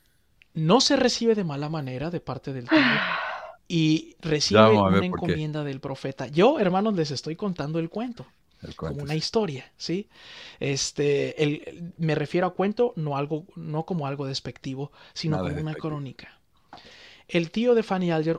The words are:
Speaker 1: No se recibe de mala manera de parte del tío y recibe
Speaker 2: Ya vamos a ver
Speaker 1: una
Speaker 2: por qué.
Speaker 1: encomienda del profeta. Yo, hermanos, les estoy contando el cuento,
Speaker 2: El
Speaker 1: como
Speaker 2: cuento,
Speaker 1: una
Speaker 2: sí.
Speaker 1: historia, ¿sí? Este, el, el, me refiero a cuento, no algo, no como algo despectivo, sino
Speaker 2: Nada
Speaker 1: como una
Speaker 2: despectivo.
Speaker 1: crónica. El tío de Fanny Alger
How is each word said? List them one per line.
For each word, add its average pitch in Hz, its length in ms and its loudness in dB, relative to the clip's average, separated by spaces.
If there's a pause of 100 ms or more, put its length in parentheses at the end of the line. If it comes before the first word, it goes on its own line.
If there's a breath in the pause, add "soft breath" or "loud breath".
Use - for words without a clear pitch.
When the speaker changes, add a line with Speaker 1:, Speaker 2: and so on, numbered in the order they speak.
(540)
Speaker 1:
No 165 260 4
se 277 160 4
recibe 233 380 2
de 208 100 0
mala 147 240 -4
manera 143 420 -4
de 170 100 -6
parte 135 320 -8
del 123 160 -8
tío 311 100 6 (880 loud breath)
y 160 520 2
recibe 151 400 4
Speaker 2:
Ya 110 80 12
vamos 107 180 8
a 95 100 4
ver 98 60 4
Speaker 1:
una 90 80 0
Speaker 2:
por 90 100 -4
qué. - 120 -2
Speaker 1:
encomienda 151 320 -4
del 135 160 -8
profeta. 135 480 -8
Yo, 202 300 4
hermanos, 196 360 2
les 156 160 0
estoy 156 260 -6
contando 165 420 -4
el 165 120 -4
cuento, 240 360 -10 (360)
Speaker 2:
El 80 120 -14
Speaker 1:
como - 180 -8
Speaker 2:
cuento, 143 120 -8
Speaker 1:
una 143 80 -4
Speaker 2:
sí. 160 60 0
Speaker 1:
historia, 160 580 -2
¿sí? 185 320 -6 (500 loud breath)
Este, 139 840 0
el, 147 240 0
el, 175 320 -14
me 160 160 2
refiero 170 320 0
a 180 80 -4
cuento, 208 420 0
no 151 220 -4
algo, 151 260 -4 (100)
no 160 300 -6
como 160 220 -4
algo 139 200 -4
despectivo, 135 640 -8 (200 soft breath)
sino 160 240 -2
Speaker 2:
Nada 92 140 -2
Speaker 1:
como 147 100 -4
una 156 120 -4
Speaker 2:
despectivo. 160 180 -6
Speaker 1:
crónica. 139 500 -12 (880 soft breath)
El 170 220 0
tío 240 240 4
de 226 80 4
Fanny 185 300 0
Alger 160 260 0